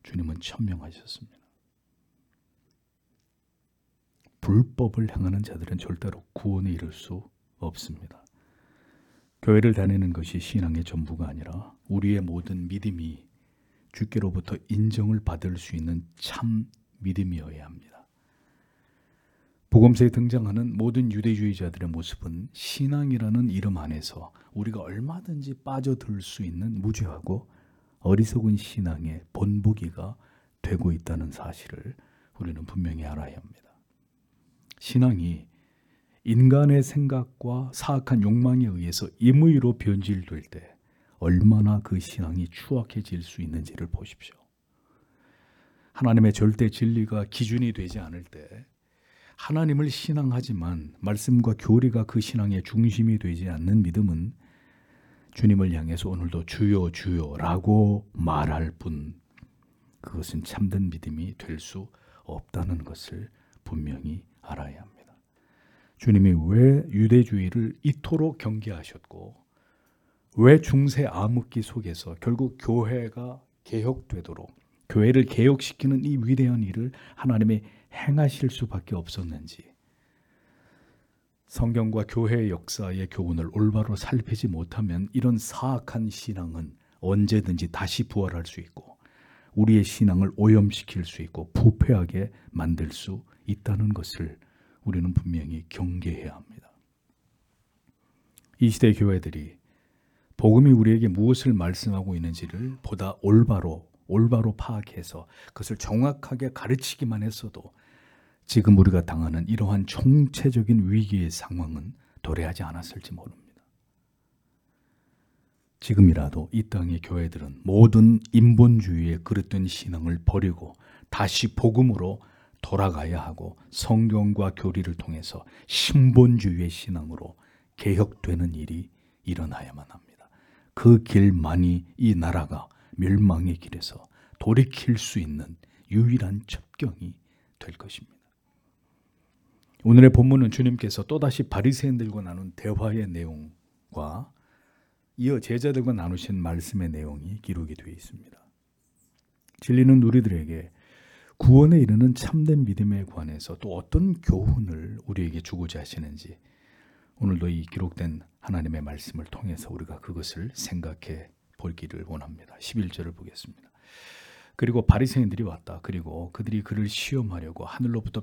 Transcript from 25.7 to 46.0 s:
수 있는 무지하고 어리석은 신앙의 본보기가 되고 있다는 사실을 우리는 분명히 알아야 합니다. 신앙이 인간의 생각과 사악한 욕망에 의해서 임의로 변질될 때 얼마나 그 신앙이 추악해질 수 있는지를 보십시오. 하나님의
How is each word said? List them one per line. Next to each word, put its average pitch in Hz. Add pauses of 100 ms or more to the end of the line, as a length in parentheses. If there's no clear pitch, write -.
수 -
있는 95
무지하고 95 (500)
어리석은 107
신앙의 82
본보기가 101 (440)
되고 87
있다는 80
사실을 - (440)
우리는 80
분명히 80
알아야 73
합니다. - (1160)
신앙이 90 (800)
인간의 131
생각과 131
사악한 131
욕망에 123
의해서 87 (100)
임의로 131
변질될 95
때 - (420)
얼마나 104
그 95
신앙이 87
추악해질 110
수 -
있는지를 80
보십시오. - (1600)
하나님의 113